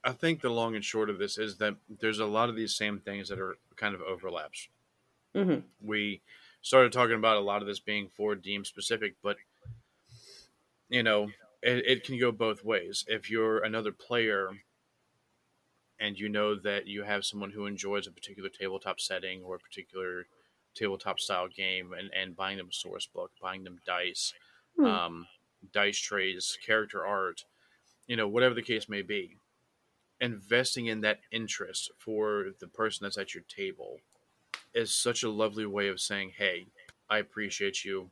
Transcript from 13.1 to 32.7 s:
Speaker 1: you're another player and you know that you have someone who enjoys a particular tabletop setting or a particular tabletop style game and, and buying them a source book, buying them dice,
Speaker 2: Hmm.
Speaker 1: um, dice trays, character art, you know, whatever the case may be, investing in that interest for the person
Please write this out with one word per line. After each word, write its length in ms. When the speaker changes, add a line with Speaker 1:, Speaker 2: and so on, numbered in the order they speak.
Speaker 1:
you're 340
another 280
player 580
and 200
you 100
know 260
that 320
you 160
have 200
someone 280
who 160
enjoys 400
a 40
particular 380
tabletop 500
setting 440
or 120
a 40
particular 680
tabletop 440
style 280
game 460
and, 200
and 220
buying 220
them 140
a 20
source 320
book, 260
buying 220
them 220
dice, 480
Speaker 2:
Hmm. 100
Speaker 1:
um, 420
dice 280
trays, 680
character 400
art, 400
you 100
know, 100
whatever 280
the 80
case 260
may 140
be, 340
investing 680
in 140
that 180
interest 680
for 600
the 80
person 360